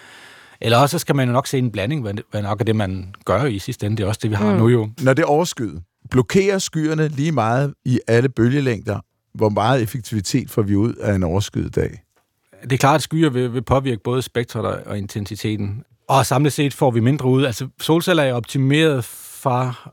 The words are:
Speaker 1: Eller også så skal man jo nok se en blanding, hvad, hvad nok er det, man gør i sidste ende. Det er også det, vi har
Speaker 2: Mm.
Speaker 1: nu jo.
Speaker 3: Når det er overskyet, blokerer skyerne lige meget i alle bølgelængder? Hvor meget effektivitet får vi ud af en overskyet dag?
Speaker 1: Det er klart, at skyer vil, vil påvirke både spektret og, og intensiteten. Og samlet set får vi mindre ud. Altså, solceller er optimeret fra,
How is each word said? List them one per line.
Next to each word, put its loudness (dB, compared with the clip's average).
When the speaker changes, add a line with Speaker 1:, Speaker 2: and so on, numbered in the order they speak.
Speaker 1:
Eller 4
også 4
så -2
skal -2
man 2
jo 0
nok 0
se -2
en 0
blanding, -2
hvad, -6
hvad -4
nok -2
er 0
det, 2
man -4
gør 2
i -2
sidste -8
ende. -2
Det -2
er 0
også -2
det, 0
vi -2
har 2
Speaker 2:
Mm. 4
Speaker 1:
nu 6
jo. 4
Speaker 3:
Når 4
det 2
er 0
overskyet, -2
blokerer 2
skyerne -2
lige -2
meget 0
i 2
alle 4
bølgelængder? 0
Hvor 2
meget 2
effektivitet -4
får 0
vi 2
ud 2
af -2
en 2
overskyet -2
dag? -2
Speaker 1:
Det -4
er 0
klart, 4
at 2
skyer 0
vil, -2
vil -4
påvirke 0
både -2
spektret -6
og, -4
og -8
intensiteten. -6
Og 4
samlet 2
set -2
får 2
vi 2
mindre 2
ud. 4
Altså, -4
solceller 2
er 0
optimeret 2
fra, -4